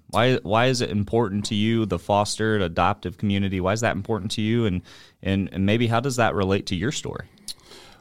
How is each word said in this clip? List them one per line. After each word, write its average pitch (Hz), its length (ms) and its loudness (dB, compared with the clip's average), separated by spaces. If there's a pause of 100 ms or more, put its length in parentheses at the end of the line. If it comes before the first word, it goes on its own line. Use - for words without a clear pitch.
Why, 120 280 2
why 110 280 0
is 127 160 0
it - 80 -2
important 101 560 0
to 113 100 -2
you, 110 300 2
the 90 140 -2
foster 104 560 0
and 101 80 2
adoptive 87 560 -2
community? 98 420 0
Why 92 120 2
is 113 80 -2
that 113 140 0
important 104 360 -4
to 113 100 -4
you? 113 240 0
And, 90 160 0 (400)
and, 98 320 0
and 95 140 0
maybe 117 180 4
how 117 140 2
does 131 160 -4
that 110 180 2
relate 95 340 0
to 101 80 -2
your 95 160 -2
story? - 360 -8 (720)